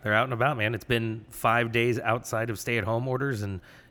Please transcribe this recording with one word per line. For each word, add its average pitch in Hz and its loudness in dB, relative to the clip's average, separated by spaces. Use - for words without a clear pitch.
They're 107 2
out 113 4
and 131 -4
about, 127 0
man. 110 0
It's 107 -6
been 113 -2
five 117 2
days 117 2
outside 117 -2
of 101 -6
stay-at-home 113 -2
orders, 127 -2
and 98 -6